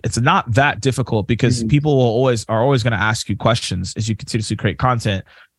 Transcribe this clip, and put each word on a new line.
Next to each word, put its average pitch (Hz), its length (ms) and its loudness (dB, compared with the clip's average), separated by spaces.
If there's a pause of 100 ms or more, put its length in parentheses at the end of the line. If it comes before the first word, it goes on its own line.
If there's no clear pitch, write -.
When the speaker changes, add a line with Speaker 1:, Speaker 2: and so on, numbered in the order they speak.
Speaker 1:
it's - 160 -4
not 139 360 2
that 135 260 2
difficult 120 480 -2
because 120 320 2
Speaker 2:
Mm-hmm. 113 80 -2
Speaker 1:
people 147 280 2
will 131 60 4
always, 120 460 2
are 113 120 0
always 131 220 2
gonna 113 140 2
ask 107 320 -2
you 98 80 -2
questions 98 600 -2
as 107 120 -4
you 107 80 -2
continuously 107 400 -4
create 104 220 -2
content. 117 460 -2 (340)